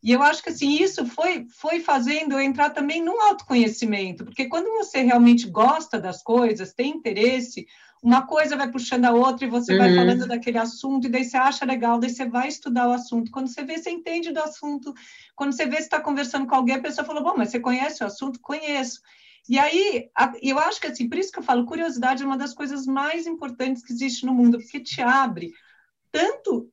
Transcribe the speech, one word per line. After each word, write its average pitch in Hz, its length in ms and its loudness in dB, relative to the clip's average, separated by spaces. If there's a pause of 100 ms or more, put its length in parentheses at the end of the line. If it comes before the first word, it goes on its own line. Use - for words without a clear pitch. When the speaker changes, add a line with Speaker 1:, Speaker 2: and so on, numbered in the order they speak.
Speaker 1:
E 226 60 4
eu 262 100 6
acho 302 220 4
que, 349 60 -8
assim, 302 340 0
isso 381 220 0
foi, 302 440 -2
foi 330 300 -4
fazendo 294 540 0
eu 269 80 0
entrar 285 300 0
também 302 300 -2
num 370 200 0
autoconhecimento, 226 1040 0
porque 254 240 -8
quando 349 280 -2
você 339 240 -2
realmente 240 480 8
gosta 269 480 2
das 180 240 -8
coisas, 226 520 0
tem 262 160 -2
interesse, 240 760 -2 (380)
uma 254 240 4
coisa 302 300 0
vai 269 120 -2
puxando 247 360 -2
a 240 80 6
outra 254 320 2
e 233 40 -4
você 226 280 0
vai 190 140 8
Speaker 2:
Uhum. 180 40 6
Speaker 1:
falando 247 320 4
daquele 240 300 -4
assunto, 254 500 -2
e - 20 -2
daí 254 140 0
você 247 140 -4
acha 262 260 2
legal, 240 360 0
daí 240 100 -2
você 254 160 -6
vai 247 240 -2
estudar 247 400 -2
o - 20 2
assunto. 240 400 -4
Quando 262 160 -6
você 277 160 -10
vê, 320 140 -8
você 349 140 -8
entende 339 420 -6
do 311 80 -2
assunto. 294 520 -8 (440)
Quando 277 160 -2
você 262 120 -2
vê, 294 160 -2
você 311 60 -10
tá 302 140 -2
conversando 277 440 -4
com 262 100 0
alguém, 254 200 2
a 254 60 -4
pessoa 294 260 -6
falou, 294 160 -6
"Bom, 359 140 0
mas 226 140 -2
você 240 100 -4
conhece 254 420 -2
o 208 40 -4
assunto?" 254 340 -8
"Conheço." 285 580 -6 (480)
E 247 100 2
aí, 330 560 2
a, 247 280 2
eu 269 180 0
acho 370 220 0
que, 349 60 -6
assim, 240 200 -4
por 294 100 -4
isso 381 140 -2
que - 80 -10
eu - 40 -10
falo, 247 220 2
curiosidade 262 580 -2
é - 20 -4
uma 269 120 -2
das 277 160 -6
coisas 277 320 -8
mais 294 400 -2
importantes 262 560 -6
que - 120 -12
existe 247 320 -6
no 254 80 0
mundo, 240 240 6
porque 254 240 -12
te - 200 -8
abre 240 500 0 (600)
tanto 349 600 -2